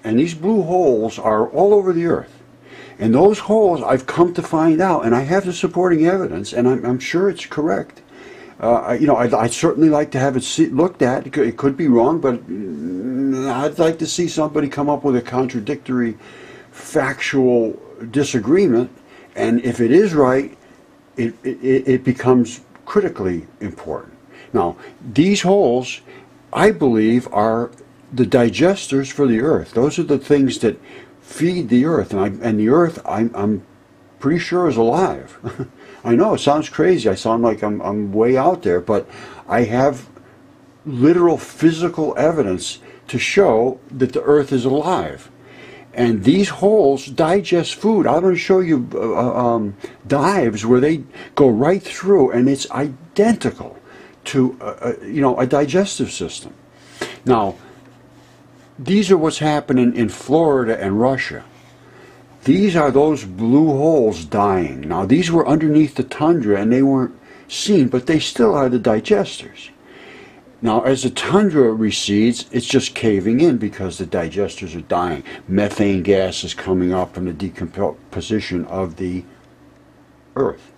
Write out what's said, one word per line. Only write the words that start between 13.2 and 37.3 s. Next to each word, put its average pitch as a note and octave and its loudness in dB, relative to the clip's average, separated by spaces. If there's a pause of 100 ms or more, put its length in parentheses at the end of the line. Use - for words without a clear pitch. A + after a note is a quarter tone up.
I'd C#3+ -4
like E3 0
to D#3 -4
see E3+ -4
somebody D3+ -2
come C#3+ -4
up C#3 -2
with C3+ 0
a A#2+ -2
contradictory B2 -4 (540)
factual C3 -2 (300)
disagreement. C3+ 2 (440)
And A#2 0
if A#2+ -2
it A#2 4
is F#3+ 4
right, C#3 2 (600)
it, A#2 -4 (100)
it, C3 0
it B2+ 2
becomes B2 2 (260)
critically F#2 -2 (140)
important. D#2+ -12 (380)
Now, F2+ 0 (360)
these F#3 2
holes, D3+ 0 (520)
I G3+ 4
believe, A#2+ 2
are A2+ 0 (420)
the B2 0
digesters C3+ 0
for C#3+ 0
the A2+ 2
earth. B2 -2
Those C#3+ 0
are E3 -2
the D3 0
things C3+ 0
that G#2 0 (400)
feed E3+ -4
the B2 4
earth. D3+ 0
And, G2 -2
I, F#2+ -4
and G#2+ 0
the G#2+ 2
earth, E3 2
I'm, A2 -2
I'm G2+ -4 (540)
pretty D#3 0
sure, F3 -2
is A#2 -2
alive. A#2+ -2 (160)
<laughs> - -20
I A#2+ 2
know, F#3+ 2
it - -2
sounds D3 0
crazy. D#3 0
I F#2+ 2
sound A2+ 0